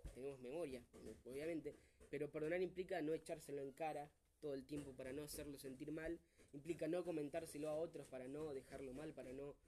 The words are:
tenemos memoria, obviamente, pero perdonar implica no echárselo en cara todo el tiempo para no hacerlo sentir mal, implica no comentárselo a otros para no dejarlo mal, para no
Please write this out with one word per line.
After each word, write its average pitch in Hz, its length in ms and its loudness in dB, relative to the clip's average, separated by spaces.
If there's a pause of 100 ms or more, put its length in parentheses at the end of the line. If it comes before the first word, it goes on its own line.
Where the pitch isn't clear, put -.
(120)
tenemos 131 280 -4
memoria, 131 440 -2 (400)
obviamente, 143 520 0 (340)
pero 143 200 2
perdonar 160 300 4
implica 180 400 2
no 151 140 6
echárselo 156 480 -2
en 139 100 -2
cara 151 380 0 (300)
todo 147 120 0
el 135 140 0
tiempo 143 280 -2
para 131 180 -4
no 147 100 0
hacerlo 147 340 -4
sentir 135 360 -4
mal, 160 280 0 (320)
implica 156 340 2
no 175 180 6
comentárselo 156 640 2
a 151 60 4
otros 160 320 0
para 127 220 -6
no 147 240 0
dejarlo 135 400 -4
mal, 151 220 -4
para 127 180 -6
no 139 240 -6 (120)